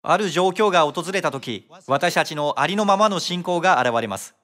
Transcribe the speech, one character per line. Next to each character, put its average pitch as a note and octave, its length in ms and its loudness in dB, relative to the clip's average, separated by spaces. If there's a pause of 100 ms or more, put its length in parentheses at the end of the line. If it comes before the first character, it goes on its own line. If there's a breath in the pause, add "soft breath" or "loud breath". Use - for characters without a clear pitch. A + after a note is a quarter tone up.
あ E3+ 160 2
る G3+ 100 -2
状 F3 200 2
況 G3+ 220 2
が F3 120 4
訪 D#3 300 -2
れ F#3+ 100 -2
た D#3 80 0
と C3 100 -8
き、 A2+ 260 -10 (200)
私 D#3+ 280 0
た E3 100 2
ち D#3+ 100 -8
の D3 260 -4
あ D3 60 2
り F#3+ 100 -2
の G#3+ 80 0
ま G3+ 120 4
ま G#3+ 120 4
の F#3 120 -2
信 F3 220 -6
仰 F3 180 -2
が E3+ 200 4
現 A#2+ 220 0
れ A2+ 40 -6
ま F#2+ 120 -6
す。 - 260 -14